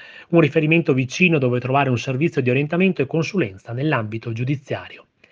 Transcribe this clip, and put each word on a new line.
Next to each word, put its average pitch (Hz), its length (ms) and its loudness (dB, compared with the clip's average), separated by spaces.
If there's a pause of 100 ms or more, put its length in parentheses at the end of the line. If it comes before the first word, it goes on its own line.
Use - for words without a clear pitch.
(300)
un 170 100 6
riferimento 160 520 2
vicino 147 460 2
dove 123 220 0
trovare 131 280 0
un 123 80 2
servizio 139 460 -2
di 123 80 0
orientamento 170 500 0
e 135 60 0
consulenza 127 640 -4
nell'ambito 117 600 -4
giudiziario. 123 760 -6 (260)